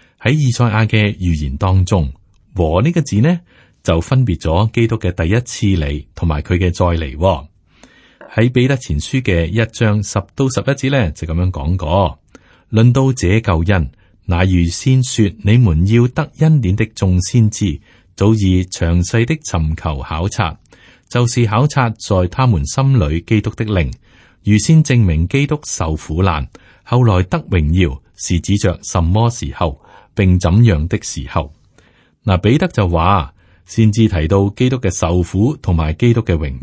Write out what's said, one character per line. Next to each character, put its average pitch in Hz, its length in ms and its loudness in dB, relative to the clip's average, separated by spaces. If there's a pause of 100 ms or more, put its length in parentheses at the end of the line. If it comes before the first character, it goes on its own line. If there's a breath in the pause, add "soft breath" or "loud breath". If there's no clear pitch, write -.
(200 soft breath)
喺 120 120 0
以 143 200 2
賽 123 140 0
亞 110 220 2
嘅 107 300 0
預 85 260 -2
言 69 140 -4
當 95 280 2
中， 78 260 0 (440)
和 85 260 0
呢 151 100 2
個 165 100 0
字 104 200 0
呢， 170 180 2 (420 soft breath)
就 82 200 0
分 127 240 0
別 87 160 -2
咗 90 300 0
基 117 140 0
督 110 120 -2
嘅 90 160 -2
第 85 200 -2
一 117 60 2
次 98 420 -2
嚟 73 320 -6
同 - 140 -4
埋 78 160 -2
佢 90 160 0
嘅 90 120 0
再 90 140 -2
嚟 80 320 -2
喎。 80 300 -2 (880 soft breath)
喺 120 160 2
彼 123 160 2
得 139 100 0
前 76 220 -4
書 131 220 -4
嘅 85 260 0
一 110 240 0
章 107 320 0
十 - 160 -6 (160)
到 135 140 0
十 - 100 -4
一 135 160 -2
節 135 160 -4
呢， 120 200 0
就 - 160 -10
咁 80 60 -4
樣 90 160 0
講 80 280 -2
過： 87 420 -2 (500 loud breath)
「論 117 240 4
到 135 200 2
這 101 260 0
救 87 340 0
恩， 78 180 0 (340 soft breath)
那 90 200 0
預 87 240 2
先 131 340 0
說 107 280 0 (120)
你 104 140 4
們 92 300 4
要 117 220 4
得 147 200 -6 (100)
恩 156 220 4
典 95 140 0
的 110 120 0
眾 92 340 0
先 110 280 2
知， 90 320 -4 (340 soft breath)
早 104 200 2
已 92 300 2
詳 85 380 -2
細 117 220 0
的 160 120 -2
尋 80 380 -4
求 76 240 -6
考 82 300 -6
察， 85 300 -4 (500 soft breath)
就 123 180 0
是 120 200 0
考 110 180 2
察 131 240 -2
在 92 400 -2
他 131 160 -2
們 92 220 0
心 135 320 0
裏 82 220 0
基 107 200 0
督 101 100 -6
的 113 140 -8
靈， 90 260 -2 (520 soft breath)
預 104 160 2
先 160 240 4
證 120 200 2
明 85 240 0
基 139 200 -2
督 147 180 -4
受 80 300 -6
苦 80 260 -6
難， 78 260 0 (360 loud breath)
後 123 200 0
來 95 200 4
得 165 160 -4 (100)
榮 87 320 2
耀， 71 200 -2 (140)
是 - 260 -4
指 98 160 0
着 90 260 -2
什 - 180 -2
麼 104 300 2
時 71 240 -8
候， 78 260 -4 (320 loud breath)
並 92 240 4
怎 87 140 0
樣 92 360 4
的 107 140 -4
時 - 260 -10
候。」 - 240 -6 (720 soft breath)
嗱， 95 140 0
彼 110 220 2
得 185 80 0
就 101 200 -2
話， 85 460 0 (320 soft breath)
先 110 260 2
知 107 160 2
提 80 200 -2
到 98 240 2
基 127 180 -2
督 131 80 -2
嘅 95 140 -2
受 87 320 0
苦 82 340 -2
同 90 180 -2
埋 80 180 0
基 117 200 2
督 117 80 0
嘅 87 160 -2
榮 67 260 -6